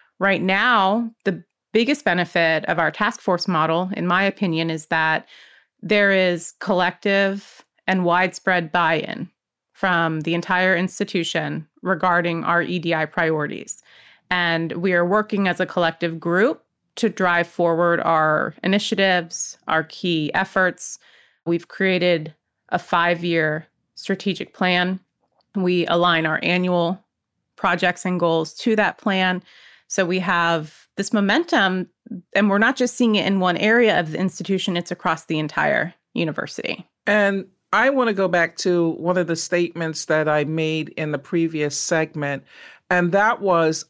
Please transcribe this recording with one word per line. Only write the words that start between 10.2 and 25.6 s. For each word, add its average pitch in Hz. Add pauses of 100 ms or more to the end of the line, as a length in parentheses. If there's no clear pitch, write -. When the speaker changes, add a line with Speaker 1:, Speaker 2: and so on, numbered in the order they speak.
Speaker 1:
the 165
entire 185
institution 165 (140)
regarding 175
our 170
E 175
D 165
I 156
priorities. 156 (460)
And 165
we 180
are 175
working 202
as 170
a 180
collective 165
group 185 (320)
to 226
drive 175
forward 170
our 156
initiatives, 190 (100)
our 160
key 156
efforts. - (480)
We've 170
created 175 (360)
a 175
five-year 170 (280)
strategic -
plan. 180 (580)
We 180